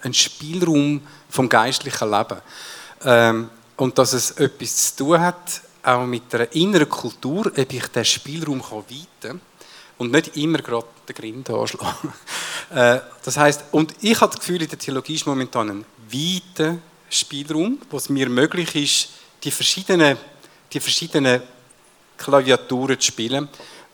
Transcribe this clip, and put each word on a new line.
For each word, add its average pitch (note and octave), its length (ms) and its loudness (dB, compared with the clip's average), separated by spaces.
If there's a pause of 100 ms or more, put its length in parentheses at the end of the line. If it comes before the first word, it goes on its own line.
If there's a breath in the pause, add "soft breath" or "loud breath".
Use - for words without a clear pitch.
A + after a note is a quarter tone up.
einen B2 100 -4
Spielraum D3+ 920 0 (220 loud breath)
vom C3 200 0
geistlichen A#2 600 0
Leben. G#2 280 0 (640 loud breath)
Ähm, A#2 460 6 (260)
und C3 220 0
dass B2+ 140 4
es A#2+ 200 -2
etwas - 640 -2
zu C#3 100 -4
tun E3 160 4
hat, - 420 -4 (200)
auch B2 240 2
mit A#2+ 280 -6
einer A#2 200 0
inneren E3+ 340 4
Kultur, D#3 580 -4
ob C3+ 260 -2
ich A#2+ 160 -6
den A#2 160 -2
Spielraum D3 580 -4
kann G#2+ 260 -12
weiten C#3+ 520 -14 (580 loud breath)
und A#2+ 140 -4
nicht D#3+ 240 2
immer D#3 220 0
gerade A#2 280 -6 (220)
den - 60 -12
Grind A2+ 360 -12
anschlagen. - 680 -6
<laughs> - 40 -20 (480 loud breath)
Äh, B2+ 300 4 (220)
das B2+ 140 -6
heisst, D3 260 4 (100)
und D#3 280 2
ich G#3+ 220 2
habe G3+ 100 4
das - 80 -10
Gefühl, F3 220 -4
in D3+ 60 -4
der D3 100 -14
Theologie C#3 380 -6
ist - 100 -6
momentan B2+ 420 -2
ein G2+ 160 -10 (260)
weiter E3 680 -4 (320)
Spielraum, D#3 680 -4 (120)
wo C#3+ 80 -6
es - 100 -6
mir C3+ 220 0
möglich D#3+ 440 2
ist, D3 340 0 (360 loud breath)
die D3 60 -6
verschiedenen, D3+ 680 2 (560 loud breath)
die - 80 -4
verschiedenen C3+ 640 2 (760)
Klaviaturen C3 800 2
zu - 100 0
spielen, C3 420 -4 (440 loud breath)